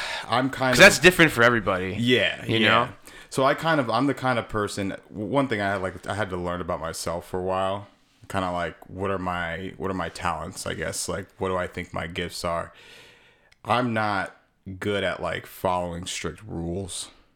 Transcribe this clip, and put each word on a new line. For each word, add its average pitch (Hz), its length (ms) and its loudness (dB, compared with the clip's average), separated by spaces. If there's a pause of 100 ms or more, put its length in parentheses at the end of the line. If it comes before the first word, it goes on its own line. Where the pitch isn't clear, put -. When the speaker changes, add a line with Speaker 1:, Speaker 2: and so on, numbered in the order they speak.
(280)
Speaker 1:
I'm 127 220 2
kind 131 240 0
Speaker 2:
'Cause 123 60 8
Speaker 1:
of 175 60 12
Speaker 2:
that's 202 120 10
different 170 340 6
for 117 120 6
everybody. 95 560 4
Speaker 1:
Yeah, 113 440 2
Speaker 2:
You 113 140 0
Speaker 1:
yeah. 110 100 4
Speaker 2:
know? 117 220 4 (420)
Speaker 1:
So 131 140 2
I 147 80 4
kind 156 260 0
of, 113 120 0
I'm 127 160 2
the 131 80 2
kind 127 240 0
of 110 100 -4
person, 101 400 -2
w-, - 380 -10
one 131 200 0
thing 104 140 -2
I 98 120 0
had, 92 100 -2
like, 92 240 -6
I 101 80 -2
had 101 160 -4
to 92 60 -4
learn 87 240 -4
about 85 180 -4
myself 82 480 -6
for 92 120 -6
a 90 40 -4
while. 95 440 -2 (400)
Kinda 92 240 -2
like, 85 240 -4 (140)
what 95 220 -4
are 95 80 -2
my, 87 580 -4
what 90 140 -4
are - 20 -2
my 87 160 -4
talents, 85 560 -6
I 90 80 -4
guess? 82 340 -6
Like, 90 200 -8 (100)
what 95 120 -4
do 92 60 -2
I 90 120 -2
think - 260 -10
my 87 140 -6
gifts 87 360 -8
are? 85 300 -4 (880)
I'm 117 300 0
not 104 420 0 (440)
good 101 240 -2
at, 87 180 -2
like, 90 240 -4
following 90 640 -4
strict - 360 -8
rules. 90 680 -6 (260)